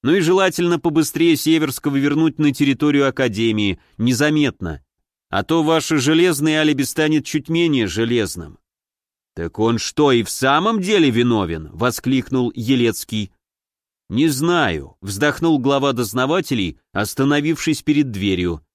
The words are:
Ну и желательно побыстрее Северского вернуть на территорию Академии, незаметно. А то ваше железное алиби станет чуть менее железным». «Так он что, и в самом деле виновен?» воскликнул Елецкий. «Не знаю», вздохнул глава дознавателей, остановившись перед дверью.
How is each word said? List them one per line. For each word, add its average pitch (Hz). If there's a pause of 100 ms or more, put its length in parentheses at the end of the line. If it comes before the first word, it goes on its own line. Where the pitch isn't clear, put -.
Ну 143
и 196
желательно 175
побыстрее 160
Северского 151
вернуть 143
на 147
территорию 143
Академии, 107 (200)
незаметно. 127 (460)
А 98
то 165
ваше 160
железное 156
алиби 147
станет 156
чуть -
менее 160
железным». 104 (760)
«Так 85
он 113
что, 147
и 120
в -
самом 175
деле 180
виновен?» 101
воскликнул 123
Елецкий. 113 (760)
«Не 135
знаю», 135
вздохнул 147
глава 139
дознавателей, 123 (120)
остановившись 147
перед 143
дверью. 92